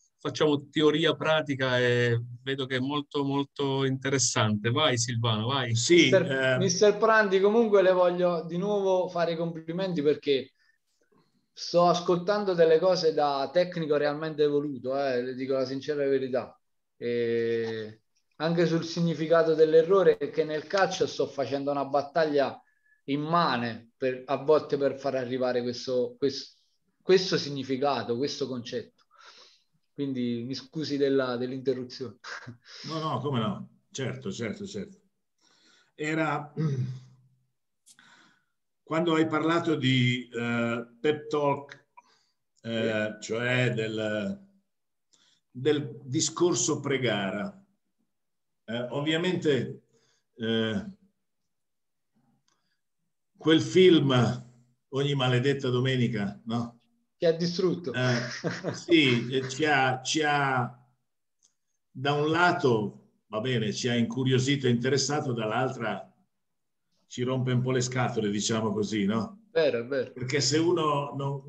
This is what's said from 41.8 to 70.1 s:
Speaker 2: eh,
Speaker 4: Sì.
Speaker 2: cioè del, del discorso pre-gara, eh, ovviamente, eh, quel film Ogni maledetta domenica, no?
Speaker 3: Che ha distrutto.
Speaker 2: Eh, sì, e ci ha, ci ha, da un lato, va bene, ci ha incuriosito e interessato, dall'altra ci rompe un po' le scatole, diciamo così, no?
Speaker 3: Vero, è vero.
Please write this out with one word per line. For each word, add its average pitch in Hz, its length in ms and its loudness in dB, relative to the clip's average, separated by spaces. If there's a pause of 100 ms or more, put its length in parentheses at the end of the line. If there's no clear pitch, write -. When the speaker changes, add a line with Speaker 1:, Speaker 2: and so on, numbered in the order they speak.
Speaker 2:
eh, 113 580 -4
Speaker 4:
Sì. - 80 -14
Speaker 2:
cioè 123 460 0
del, 107 760 -4 (1040)
del 139 520 -2
discorso 156 760 0
pre-gara, 101 800 -4 (1040)
eh, 117 160 -6 (100)
ovviamente, 160 880 0 (540)
eh, 113 500 -2 (2500)
quel 156 220 4
film 139 840 6 (440)
Ogni 143 220 -2
maledetta 131 560 0
domenica, 123 760 0
no? 117 340 -6 (360)
Speaker 3:
Che 170 120 0
ha 165 40 6
distrutto. 170 640 -2
Speaker 2:
Eh, 127 800 -2
sì, 131 560 2
e 131 180 -2
ci 156 180 -4
ha, 131 360 2
ci 156 220 -2
ha, 135 600 -2 (1080)
da 139 220 -2
un 151 180 0
lato, 143 800 2 (180)
va 107 120 -6
bene, 113 340 -2
ci - 140 -4
ha 120 80 0
incuriosito 131 720 0
e 123 40 4
interessato, 139 600 0
dall'altra 113 800 -4 (960)
ci - 160 -8
rompe 127 280 -2
un 123 100 2
po' 127 100 -2
le 131 100 0
scatole, 123 480 -2
diciamo 107 420 -2
così, 104 340 -2
no? 110 360 -4 (100)
Speaker 3:
Vero, 139 280 0
è 117 60 -6
vero. 127 260 -4